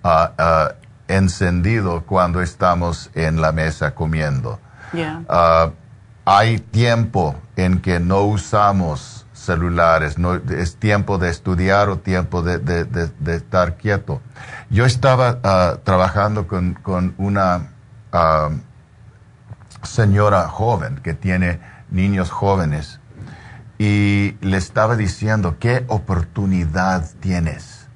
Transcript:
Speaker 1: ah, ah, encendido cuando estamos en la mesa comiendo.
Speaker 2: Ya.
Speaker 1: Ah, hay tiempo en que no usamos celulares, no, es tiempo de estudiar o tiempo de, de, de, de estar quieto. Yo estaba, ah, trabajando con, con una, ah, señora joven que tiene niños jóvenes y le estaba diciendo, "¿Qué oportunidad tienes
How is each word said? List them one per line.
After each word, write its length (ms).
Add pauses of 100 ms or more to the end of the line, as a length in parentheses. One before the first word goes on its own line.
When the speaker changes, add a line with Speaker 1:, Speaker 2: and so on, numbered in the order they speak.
Speaker 1:
ah, 340
ah, 340 (360)
encendido 960
cuando 360
estamos 720
en 260
la 120
mesa 420
comiendo. 680 (320)
Speaker 2:
Ya. 360
Speaker 1:
Ah, 420 (560)
hay 320
tiempo 760 (220)
en 260
que 180
no 220
usamos 1120
celulares, 840
no, 200
es 400
tiempo 420
de 100
estudiar 600
o 80
tiempo 440
de, 160
de, 260
de, 240
de 280
estar 400
quieto. 460 (480)
Yo 160
estaba, 580
ah, 400
trabajando 600
con, 280
con 440
una, 540 (400)
ah, 360 (1300)
señora 680
joven 540
que 100
tiene 480 (300)
niños 400
jóvenes 680 (760)
y 640
le 160
estaba 400
diciendo, 640
"¿Qué 300
oportunidad 1160 (160)
tienes 760